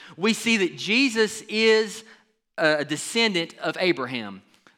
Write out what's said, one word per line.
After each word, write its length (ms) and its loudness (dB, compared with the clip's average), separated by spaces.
we 180 2
see 240 0
that 180 0
Jesus 720 0
is 560 2
a 280 2
descendant 760 -2
of 220 -6
Abraham, 600 -2